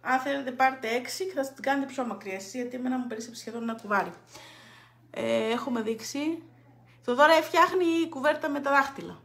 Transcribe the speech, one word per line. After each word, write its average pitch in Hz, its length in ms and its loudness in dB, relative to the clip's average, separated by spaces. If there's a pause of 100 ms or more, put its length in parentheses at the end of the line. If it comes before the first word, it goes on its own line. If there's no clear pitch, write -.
Αν 254 180 2
θέλετε, 277 320 -4
πάρτε 262 380 2
έξι 247 360 -4
και 370 80 -8
θα 285 80 -2 (120)
την - 100 -14
κάνετε 269 300 0
πιο 254 120 -2
μακριά 202 280 -8
εσείς, 190 200 -10
γιατί 254 220 -6
εμένα 254 220 -2
μου 247 100 -4
περίσσεψε 226 320 -10
σχεδόν 233 220 -10
ένα 226 200 -4
κουβάρι. 196 300 0 (1000)
Ε, 226 400 0
έχουμε 240 300 -2
δείξει. 285 640 -4 (580)
Θοδόρα, 302 400 6
φτιάχνει 359 440 4
η 330 240 2
κουβέρτα 302 400 0
με 285 100 -2
τα 277 120 0
δάχτυλα. 277 540 0